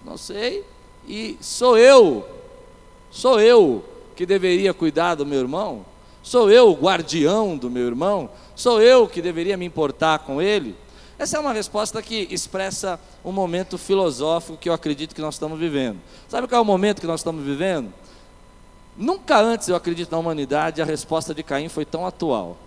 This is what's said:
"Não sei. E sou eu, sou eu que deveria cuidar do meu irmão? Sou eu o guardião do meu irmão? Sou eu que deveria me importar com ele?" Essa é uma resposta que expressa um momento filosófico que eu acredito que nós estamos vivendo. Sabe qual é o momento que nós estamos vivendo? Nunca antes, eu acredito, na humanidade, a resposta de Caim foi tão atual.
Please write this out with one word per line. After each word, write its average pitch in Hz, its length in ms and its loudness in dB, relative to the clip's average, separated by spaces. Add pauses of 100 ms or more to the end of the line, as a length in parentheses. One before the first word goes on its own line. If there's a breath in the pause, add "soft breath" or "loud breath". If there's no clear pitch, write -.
"Não - 140 -16
sei. 247 480 -10 (420)
E 220 340 -12
sou 240 360 2
eu, 226 480 8 (840)
sou 254 280 2
eu 208 440 6 (320)
que 180 100 -6
deveria 185 480 2
cuidar 165 420 0
do 143 100 -4
meu 143 140 -2
irmão? 131 460 -6 (380 soft breath)
Sou 233 260 2
eu 233 200 8
o 170 60 2
guardião 170 840 0
do 123 120 -8
meu 123 160 -4
irmão? 147 440 -4 (260 loud breath)
Sou 233 260 2
eu 240 260 6
que - 140 -8
deveria 170 360 -4
me 180 80 -8
importar 156 540 -2
com 139 220 -6
ele?" 180 340 -2 (440 loud breath)
Essa - 160 -6
é 302 40 -2
uma 294 120 -6
resposta 214 500 -6
que 214 300 -8
expressa 185 680 -8 (280 soft breath)
um 185 80 -10
momento 180 440 -4
filosófico 160 800 -2
que - 120 -8
eu 170 40 0
acredito 151 400 -6
que - 60 -16
nós 156 160 -8
estamos 156 240 -10
vivendo. 139 400 -4 (300 loud breath)
Sabe 247 180 -6
qual 240 120 2
é - 20 4
o 220 40 2
momento 202 360 0
que 180 60 -8
nós 165 120 -4
estamos 160 240 -8
vivendo? 143 500 -4 (1000 soft breath)
Nunca 285 420 0
antes, 226 300 0
eu 180 80 0
acredito, 170 360 -6
na 165 60 -4
humanidade, 156 640 -2
a 156 40 -2
resposta 156 480 -6
de 151 100 -12
Caim 147 240 -6
foi 160 160 -8
tão 160 220 -8
atual. 117 600 -4